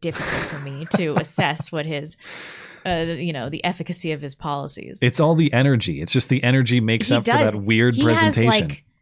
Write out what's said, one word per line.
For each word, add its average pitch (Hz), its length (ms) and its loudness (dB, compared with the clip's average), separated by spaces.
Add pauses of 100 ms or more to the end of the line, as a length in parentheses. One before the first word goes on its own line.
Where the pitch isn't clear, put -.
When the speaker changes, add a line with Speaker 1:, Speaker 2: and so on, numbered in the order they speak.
Speaker 1:
difficult - 500 -6
for 156 80 -10
me 143 380 -10
to 160 180 -2
Speaker 2:
<laughs> 165 60 0
Speaker 1:
assess 156 500 -2
what 156 160 -4
his, 151 300 -8 (680)
uh, 170 320 -2
you 170 160 -4
know, 131 180 -6
the 156 120 -8
efficacy 175 480 -4
of 151 100 -4
his 143 140 -8
policies. 143 680 -8
Speaker 2:
It's 123 200 2
all 160 160 4
the 160 160 4
energy. 120 500 2
It's 170 100 -2
just - 180 2
the 127 120 2
energy 123 380 4
makes 113 300 2
Speaker 1:
He - 40 4
Speaker 2:
up - 80 2
Speaker 1:
does. 233 300 2
Speaker 2:
for 107 60 -6
that 101 60 -6
weird 113 300 4
Speaker 1:
He - 120 0
has, - 120 4
Speaker 2:
presentation. 208 500 4
Speaker 1:
like, - 160 -12 (180)